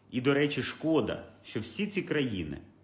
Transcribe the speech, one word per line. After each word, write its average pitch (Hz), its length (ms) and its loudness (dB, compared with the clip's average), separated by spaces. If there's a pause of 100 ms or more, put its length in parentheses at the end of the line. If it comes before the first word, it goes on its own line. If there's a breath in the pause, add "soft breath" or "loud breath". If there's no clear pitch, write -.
(120)
І, 127 100 -2
до 139 120 6
речі, 143 300 2
шкода, - 600 0 (200)
що - 160 -6
всі 208 280 -2
ці 190 140 0
країни 107 560 -2 (260)